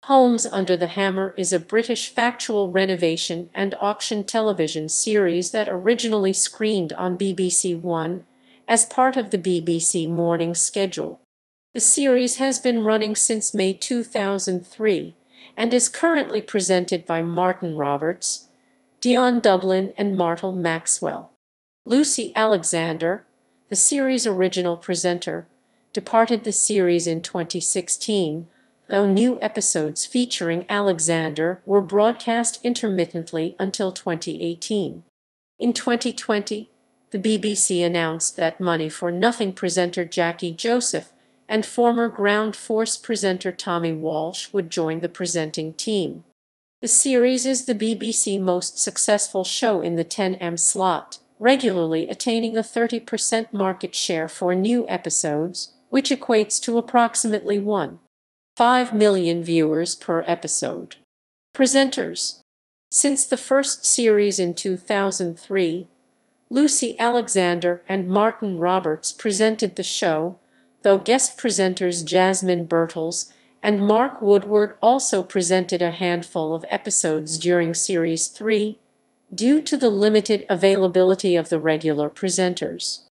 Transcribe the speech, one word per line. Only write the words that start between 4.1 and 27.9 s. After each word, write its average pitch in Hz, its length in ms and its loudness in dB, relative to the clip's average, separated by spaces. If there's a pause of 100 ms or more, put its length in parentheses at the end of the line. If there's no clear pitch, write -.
television 170 680 -2
series 180 640 0
that 214 180 -2
originally 208 640 0
screened 202 600 -2
on 180 240 -4
B 196 160 -2
B 180 180 -2
C 180 240 0
One 170 500 -4 (440)
as 233 180 4
part 262 300 2
of 220 160 -4
the 208 40 -2
B 175 240 0
B 165 200 -2
C 165 260 -2
morning 170 480 0
schedule. - 680 -4 (500)
The 247 80 -6
series 254 560 4
has 262 240 0
been 233 240 0
running 214 320 2
since - 360 0
May 190 200 0
two 233 320 -4
thousand 196 600 -2
three 170 520 -2 (400)
and 233 180 0
is 247 140 4
currently 302 520 0
presented 185 680 0
by 165 140 0
Martin 170 560 0
Roberts, 147 680 -4 (540)
Dion 247 400 4
Dublin, 190 580 2
and 202 180 0
Martel 175 360 -2
Maxwell. 165 800 -4 (520)
Lucy 262 520 0
Alexander, 170 920 0 (440)
the 208 40 -6
series' 262 500 2
original 185 520 0
presenter, 175 720 -4 (440)
departed 226 500 2
the 220 80 -4
series 175 560 2
in 165 160 -2
twenty 170 380 -6
sixteen, 170 880 -2 (400)